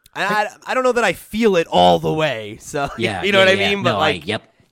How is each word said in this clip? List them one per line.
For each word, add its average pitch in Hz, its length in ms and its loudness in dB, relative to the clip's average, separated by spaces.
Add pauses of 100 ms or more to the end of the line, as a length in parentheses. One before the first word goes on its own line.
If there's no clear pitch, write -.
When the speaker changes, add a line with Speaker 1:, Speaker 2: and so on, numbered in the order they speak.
(140)
Speaker 1:
And 165 120 -6
I, 214 240 -2 (180)
I 208 60 -6
don't 254 100 0
know 254 80 2
that 233 120 0
I 190 100 0
feel 214 420 0
it 165 120 0
all 175 300 4
the 160 160 -4
way. 123 440 -4
So, 143 360 -6
<laughs> - 40 -16
Speaker 2:
Yeah, 95 260 -4
Speaker 1:
you 196 80 0
know 196 80 4
Speaker 2:
yeah, 190 60 6
Speaker 1:
what 190 120 4
I 196 40 -2
Speaker 2:
yeah. 196 80 0
Speaker 1:
mean? 202 140 -2
But 175 100 0
Speaker 2:
No, - 40 -2
I, 156 140 0
Speaker 1:
like, 160 160 -8
Speaker 2:
yep. - 260 -8 (180)